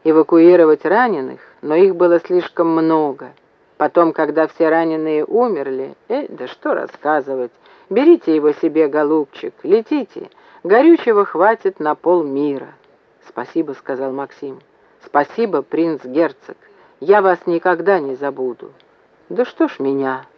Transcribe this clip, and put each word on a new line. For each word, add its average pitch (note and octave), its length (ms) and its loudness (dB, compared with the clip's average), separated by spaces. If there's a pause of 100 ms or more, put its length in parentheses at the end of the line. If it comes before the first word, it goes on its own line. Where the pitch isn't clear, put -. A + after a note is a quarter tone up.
эвакуировать D#3+ 800 4
раненых, D#3+ 560 -2 (200)
но D3 140 -4
их F#3 200 4
было E3+ 260 2
слишком E3+ 480 -4
много. D#3 640 -2 (440)
Потом, D#3+ 360 0
когда D#3 340 -2
все D#3+ 220 -2
раненые D#3 560 -2
умерли, C#3+ 720 -4 (140)
э, C#4 200 -6
да - 180 -14
что C4+ 280 -6
рассказывать, C3+ 800 -6 (380)
берите B3+ 440 4
его D3 180 2
себе, D#3 360 0
голубчик, D3+ 640 -2 (100)
летите, A3 680 -2 (340)
горючего A3+ 600 4
хватит G3 560 0
на D3+ 140 -2
полмира. C#3+ 800 -2 (540)
«Спасибо», — D3 500 -6
сказал C3 340 -8
Максим. C3+ 480 -12 (440)
«Спасибо, D#3 580 -2
принц-герцог, D#3 960 -4 (440)
я G3 200 2
вас F#3 260 2
никогда F3 540 0
не C3+ 140 -8
забуду». C3 580 -8 (560)
«Да G#3+ 160 -2
что D#4 240 -2
ж - 100 -16
меня», — C3+ 460 -4 (140)